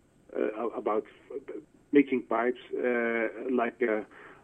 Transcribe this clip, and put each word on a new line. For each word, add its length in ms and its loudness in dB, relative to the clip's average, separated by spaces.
uh, 340 -2
about 340 -2
making 320 6
pipes, 380 0
uh, 560 0
like 320 0
a, 240 0